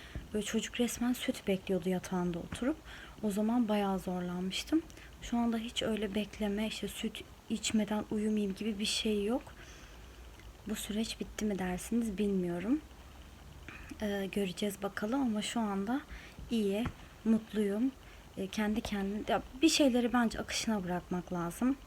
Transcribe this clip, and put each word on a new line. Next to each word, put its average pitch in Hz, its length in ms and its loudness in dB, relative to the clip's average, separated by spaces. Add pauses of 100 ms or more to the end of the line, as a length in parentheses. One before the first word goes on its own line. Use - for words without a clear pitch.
(340)
böyle 208 100 0
çocuk - 360 -2
resmen 240 320 2
süt - 360 -2
bekliyordu 190 400 2
yatağında 180 500 0
oturup. 240 380 -2 (460)
O 214 80 2
zaman 214 380 4
bayağı 196 300 2
zorlanmıştım. 180 840 0 (400)
Şu 240 160 0
anda 233 200 4
hiç 226 240 -4
öyle 214 320 0
bekleme, 208 520 0
işte 208 220 -4
süt - 360 -4 (260)
içmeden 214 600 2
uyumayayım 214 440 2
gibi 208 240 -2
bir 214 60 -2
şey 208 400 2
yok. 240 180 2 (1300)
Bu 220 60 0
süreç 214 460 -2
bitti 214 240 -4
mi 202 140 2
dersiniz 185 600 0
bilmiyorum. 196 600 2 (1200)
Ee, 202 300 0
göreceğiz 202 500 -2
bakalım 208 380 0
ama 214 220 2
şu - 180 -2
anda 208 400 0 (500)
iyi, 214 340 4 (400)
mutluyum. 220 680 4 (460)
Ee, 190 100 -2
kendi 214 340 0
kendine, 202 480 -2
ya 208 140 4 (200)
bir 330 60 10
şeyleri 247 440 6
bence 240 260 4
akışına 214 460 0
bırakmak 180 480 -2
lazım. 175 440 2 (100)